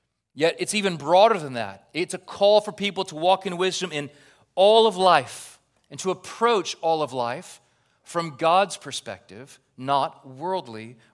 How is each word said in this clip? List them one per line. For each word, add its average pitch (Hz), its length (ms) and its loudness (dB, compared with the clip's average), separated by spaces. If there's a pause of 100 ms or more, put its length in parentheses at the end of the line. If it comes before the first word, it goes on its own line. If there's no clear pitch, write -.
(360)
Yet 160 220 0
it's 175 160 -4
even 196 220 0
broader 185 420 6
than 147 140 -8
that. 104 420 -8
It's 175 180 -4
a 180 60 -8
call 208 420 4
for 208 120 -4
people 190 320 -4
to - 100 -14
walk 185 320 2
in 180 100 -6
wisdom 180 360 -2
in 147 180 -6 (460)
all 220 320 4
of 190 80 -4
life 170 640 0 (320)
and 139 80 -14
to 190 100 -4
approach 202 680 -2
all 160 220 0
of 127 100 -6
life 127 480 -6 (420)
from 165 340 -6
God's 170 400 2
perspective, 117 840 -14 (160)
not 135 520 -2
worldly 131 680 -10 (180)